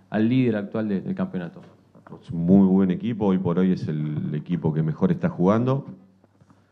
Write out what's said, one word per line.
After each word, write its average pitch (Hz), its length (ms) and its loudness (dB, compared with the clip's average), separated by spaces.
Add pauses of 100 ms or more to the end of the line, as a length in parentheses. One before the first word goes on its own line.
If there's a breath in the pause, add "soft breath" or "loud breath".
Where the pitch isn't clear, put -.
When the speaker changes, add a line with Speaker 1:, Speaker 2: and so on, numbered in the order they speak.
(100)
Speaker 1:
al 107 180 2
líder 123 280 2
actual 107 320 -4
de, 98 120 -2
del 95 160 -6
campeonato? 92 460 -6 (600)
Speaker 2:
Es - 80 -14
un 85 160 -4
muy 98 220 6
buen 95 240 4
equipo, 107 340 -4
hoy 95 120 2
por 90 200 -2
hoy 92 140 2
es 82 160 -4
el 76 460 -4
equipo 80 380 -2
que 78 120 0
mejor 80 260 0
está 85 180 -2
jugando. 117 580 0 (840 soft breath)